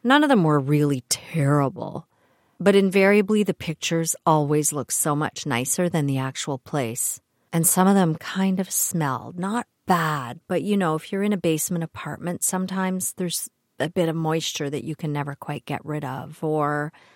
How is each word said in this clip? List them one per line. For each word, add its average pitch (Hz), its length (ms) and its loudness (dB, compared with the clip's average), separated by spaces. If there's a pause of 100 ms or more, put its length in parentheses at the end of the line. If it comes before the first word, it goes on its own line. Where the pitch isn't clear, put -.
None 277 180 6
of 302 60 4
them 214 160 6
were 151 160 4
really 143 480 2
terrible, 139 960 0 (540)
but 196 160 4
invariably 202 680 4
the 185 120 0
pictures 165 600 -4 (100)
always 151 480 2
look 143 200 -6
so 147 240 0
much - 300 -4
nicer 156 420 0
than 151 180 0
the 135 120 0
actual 131 400 -6
place. - 640 -4 (320)
And 165 140 2
some 185 220 4
of 196 80 6
them 170 180 4
kind 190 460 -2
of 185 100 -6
smell, 147 680 -4
not 202 300 -4 (220)
bad, 156 580 -2
but, 170 160 -2
you 202 140 0
know, 165 180 2
if - 160 -8
you're 196 140 -2
in 208 80 2
a 202 40 0
basement 165 460 -2
apartment, - 640 -8
sometimes 185 680 -4
there's - 340 -6 (320)
a 151 100 -2
bit 170 180 0
of 160 60 -2
moisture 156 560 -2
that 147 140 -6
you 156 100 -6
can 151 180 -6
never 143 220 -6
quite - 300 -12
get - 200 -8
rid 151 200 -6
of. 135 400 -10
Or 147 480 -2 (240)